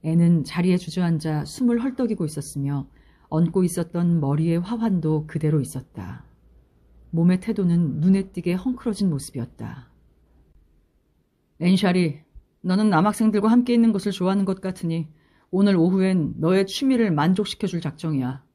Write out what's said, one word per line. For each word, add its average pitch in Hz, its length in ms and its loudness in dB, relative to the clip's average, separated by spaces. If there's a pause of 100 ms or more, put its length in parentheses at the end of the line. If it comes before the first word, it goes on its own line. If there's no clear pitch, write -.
앤은 165 440 4
자리에 180 320 0
주저앉아 160 680 -2
숨을 233 380 0
헐떡이고 247 420 -4
있었으며 143 600 -6 (420)
얹고 170 360 0
있었던 170 540 -2
머리의 156 400 0
화환도 180 680 -2
그대로 151 340 0
있었다. - 640 -12 (880)
몸의 175 280 2
태도는 175 600 0
눈에 190 320 2
띄게 175 220 -4
헝클어진 208 560 -4
모습이었다. 123 800 -8 (1700)
"앤샤리, 180 640 2 (400)
너는 196 280 2
남학생들과 208 600 2
함께 247 240 4
있는 233 180 4
것을 202 200 -2
좋아하는 190 340 0
것 185 160 -4
같으니 165 480 -6 (420)
오늘 196 240 4
오후엔 185 600 2
너의 185 300 2
취미를 233 440 0
만족시켜줄 180 680 0
작정이야." 135 640 -6 (120)